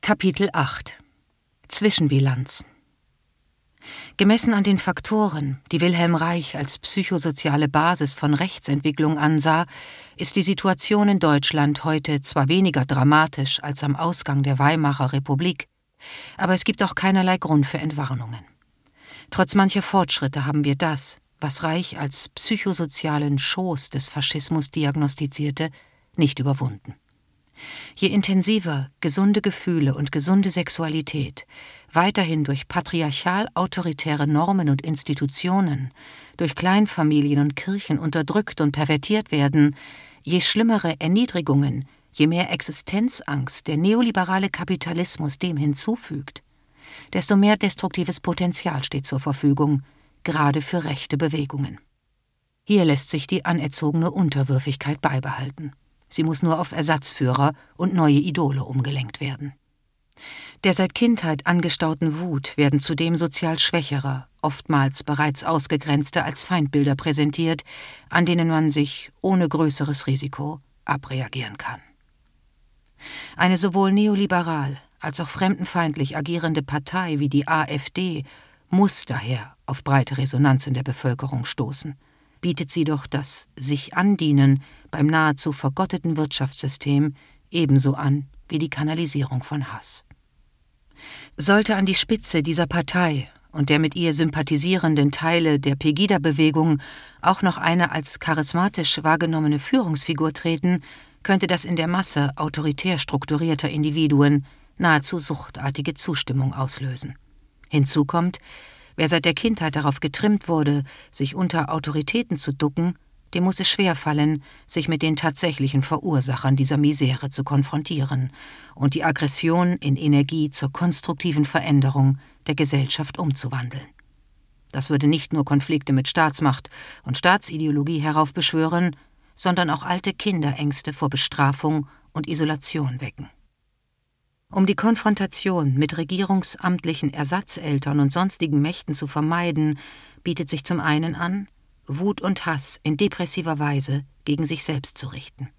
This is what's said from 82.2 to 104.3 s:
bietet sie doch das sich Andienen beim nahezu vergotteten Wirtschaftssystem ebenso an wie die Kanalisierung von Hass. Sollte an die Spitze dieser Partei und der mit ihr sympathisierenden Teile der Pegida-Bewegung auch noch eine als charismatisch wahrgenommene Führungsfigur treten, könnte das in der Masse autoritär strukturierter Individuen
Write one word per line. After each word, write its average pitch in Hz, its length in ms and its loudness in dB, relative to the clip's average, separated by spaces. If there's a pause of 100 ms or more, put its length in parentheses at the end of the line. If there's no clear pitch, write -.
bietet 160 300 -4
sie 165 140 0
doch 147 220 -2
das - 500 -6
sich 135 400 -4
Andienen 147 680 4 (280)
beim 147 160 0
nahezu 156 460 2
vergotteten 160 640 -2
Wirtschaftssystem 143 1000 -2 (360)
ebenso 139 440 4
an 143 320 0 (220)
wie 156 100 -2
die 151 120 -2
Kanalisierung 147 720 -4
von 143 300 -8
Hass. - 320 -12 (1300)
Sollte 208 400 4
an 196 100 2
die 190 80 2
Spitze - 480 0
dieser 160 240 0
Partei 165 640 0 (220)
und 143 180 0
der 147 80 6
mit 160 160 2
ihr 170 180 2
sympathisierenden 151 1000 2
Teile 160 480 2
der 139 160 0
Pegida-Bewegung 156 1040 2 (400)
auch 185 220 2
noch 185 160 2
eine 170 340 2
als 151 260 -6
charismatisch 165 840 0
wahrgenommene 156 560 2
Führungsfigur 160 720 0
treten, 165 500 0 (400)
könnte 190 240 2
das 175 180 0
in 175 120 -2
der 165 120 0
Masse 175 480 0
autoritär 151 640 -2
strukturierter 151 720 -2
Individuen 147 760 2 (320)